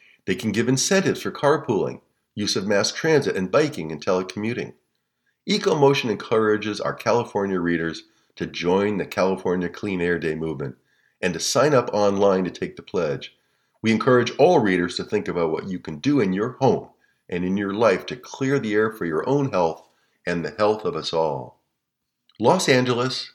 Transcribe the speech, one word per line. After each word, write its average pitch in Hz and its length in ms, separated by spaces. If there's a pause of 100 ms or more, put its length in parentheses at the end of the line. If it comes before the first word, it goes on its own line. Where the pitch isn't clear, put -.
(260)
They 95 100
can 110 160
give 110 160
incentives 135 540
for 98 100
carpooling, 135 680 (340)
use 104 200
of 101 120
mass 104 240
transit 156 440
and 92 160
biking 113 400
and 76 120
telecommuting. 104 680 (760)
EcoMotion 143 600
encourages 107 720
our - 140
California 104 640
readers 82 440 (320)
to 85 100
join 95 520
the 85 80
California 92 600
Clean 92 320
Air 87 180
Day 78 180
movement 73 400 (460)
and 90 120
to 82 60
sign 147 340
up 123 200
online 101 520
to 85 60
take - 260
the - 40
pledge. 76 540 (460)
We 110 100
encourage 120 460
all 165 220
readers 90 360
to 95 80
think 101 240
about 85 240
what 80 160
you 92 120
can 80 200
do 143 220
in 98 100
your 107 300
home 110 280 (380)
and 90 160
in 95 140
your 98 160
life 101 320
to - 100
clear 135 440
the 107 140
air 107 180
for 98 140
your 78 220
own 139 240
health 87 380 (360)
and 87 200
the 76 120
health 107 280
of 82 100
us 78 160
all. 73 480 (800)
Los 160 300
Angeles 127 640